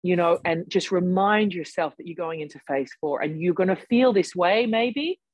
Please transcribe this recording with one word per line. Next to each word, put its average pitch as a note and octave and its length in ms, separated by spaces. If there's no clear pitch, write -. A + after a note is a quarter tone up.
You F3+ 120
know, E3+ 280
and E3 240
just - 240
remind F#3+ 600
yourself F3 440
that E3 100
you're E3 80
going E3 240
into D3 280
phase C#3 320
four C#3+ 220
and D#3 180
you're F3 140
gonna F#3 220
feel B3 380
this F#3 220
way, F#3+ 300
maybe. B3 540